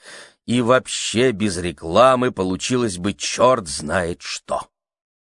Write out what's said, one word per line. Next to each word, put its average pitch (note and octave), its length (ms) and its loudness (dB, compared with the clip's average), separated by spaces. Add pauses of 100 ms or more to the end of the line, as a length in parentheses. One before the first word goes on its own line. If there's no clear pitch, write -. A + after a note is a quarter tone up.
(460)
и A#2+ 140 0
вообще B2 720 0
без F#2+ 260 -2
рекламы G#2+ 720 2
получилось F#2+ 680 -2
бы G2+ 140 -4
черт B2 540 2
знает E2 560 -4
что. - 460 -8 (580)